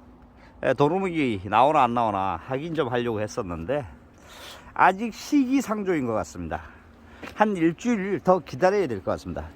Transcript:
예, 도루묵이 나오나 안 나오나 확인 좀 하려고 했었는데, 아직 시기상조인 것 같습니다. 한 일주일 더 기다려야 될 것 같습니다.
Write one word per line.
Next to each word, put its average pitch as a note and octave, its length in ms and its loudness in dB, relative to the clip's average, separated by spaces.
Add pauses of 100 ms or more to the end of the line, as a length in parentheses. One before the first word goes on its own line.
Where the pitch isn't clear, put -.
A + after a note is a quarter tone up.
(640)
예, C3+ 80 2
도루묵이 D3 720 0
나오나 B2+ 380 4
안 A#2+ 100 2
나오나 G2 540 0
확인 C#3+ 280 -6
좀 D3 140 -2
하려고 A#2+ 320 -2
했었는데, G#2+ 640 -6 (880)
아직 F#3+ 400 2
시기상조인 G#3+ 960 0
것 A2+ 80 -2
같습니다. E2+ 480 -6 (720)
한 G#3+ 200 2
일주일 F#3 680 0
더 F#3 180 4
기다려야 F3+ 480 0
될 G#2 180 -6
것 A2 60 -2
같습니다. D#2+ 460 -6